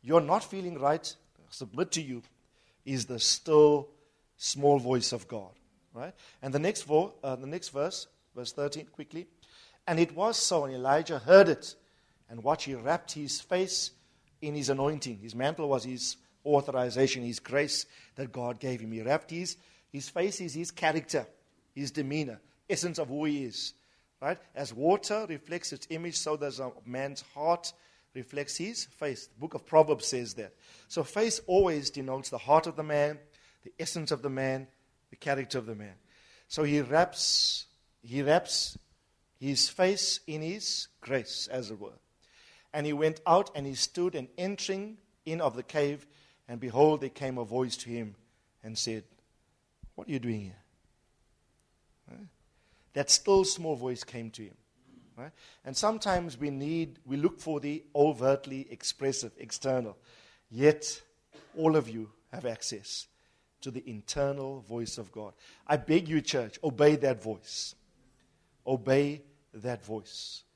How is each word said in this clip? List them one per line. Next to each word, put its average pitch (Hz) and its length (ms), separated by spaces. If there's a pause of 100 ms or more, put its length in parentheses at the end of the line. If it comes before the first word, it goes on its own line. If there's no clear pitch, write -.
You're 160 180
not 175 220
feeling 180 360
right, 151 360 (240)
I - 120
submit 127 420
to 160 100
you, 123 180 (640)
is 131 220
the 120 120
still 147 680 (480)
small 143 400
voice 123 340
of 113 160
God. 98 300 (340)
Right? 139 220 (300)
And 131 100
the 143 60
next 185 240
vo-, 156 400
uh, 135 140
the 135 100
next 170 220
verse, 151 360 (300)
verse 123 160
thirteen, 143 340
quickly. 160 420 (600)
"And 165 120
it 165 140
was 208 240
so, 156 280
and 131 100
Elijah 147 440
heard 180 280
it, - 280 (540)
and 117 140
watch, 139 220
he 135 100
wrapped 147 380
his 147 260
face - 520 (500)
in 147 120
his 139 160
anointing." 135 500
His 107 140
mantle 147 360
was 123 160
his 127 320 (280)
authorization, 131 800
his 120 160
grace 143 460 (300)
that 135 160
God 120 280
gave 127 220
him. 110 100
He 113 100
wrapped 143 300
his, 170 260 (320)
his 139 200
face 196 320
is 160 120
his 170 160
character, 156 580 (460)
his 139 180
demeanor, 139 500 (280)
essence 170 300
of 143 80
who 147 180
he 143 200
is. - 280 (480)
Right? 165 180 (140)
As 131 200
water 202 540
reflects 165 440
its - 180
image, 165 280
so 151 180
does 143 240
a 127 140 (120)
man's 135 360
heart 170 520 (400)
reflects 143 440
his 220 280
face. - 420
The 107 120
book 156 140
of 143 120
Proverbs 156 420
says 120 280
that. 101 180 (340)
So 160 160
face 214 440
always 180 420
denotes 135 400
the 123 80
heart 156 300
of 160 80
the 156 80
man, 147 360 (440)
the - 160
essence 160 320
of 131 100
the 139 80
man, 131 380 (420)
the - 60
character 139 420
of 113 100
the 113 80
man. 101 200 (520)
So - 160
he 147 180
wraps, - 840 (340)
he 120 200
wraps - 560 (600)
his 135 280
face 190 600
in 156 140
his 185 460 (140)
grace, - 460
as 120 240
it 104 80
were. 76 200 (720)
"And 151 140
he 151 80
went 156 320
out 185 300
and 143 100
he 135 100
stood, 175 400
and 127 220
entering 196 600 (280)
in 160 160
of 131 140
the 123 80
cave, 147 440 (400)
and 120 120
behold, 135 420
there 135 80
came 131 280
a 120 60
voice 120 340
to - 120
him 113 260 (480)
and 110 140
said," 110 260 (920)
"What - 120
are - 40
you 139 80
doing 113 220
here?" 95 220 (1500)
Right? 202 200 (640)
That 139 160
still 196 360
small 160 300
voice 123 280
came 113 280
to 110 120
him. 98 140 (600)
Right? 135 140 (320)
And 131 140
sometimes 185 600
we 143 120
need, 143 560
we 131 100
look 156 240
for 151 220
the 147 320
overtly 135 760
expressive, 127 680
external. 120 600 (520)
Yet, 147 520 (540)
all 160 220
of 123 100
you 110 240 (200)
have 151 140
access - 600 (540)
to 131 100
the 120 180
internal 135 720
voice 113 360
of 104 140
God. 107 220 (320)
I 151 120
beg 160 320
you, 156 120
church, 117 420
obey 147 340
that 127 260
voice. - 520 (920)
Obey 135 560 (300)
that 113 320
voice. - 580 (120)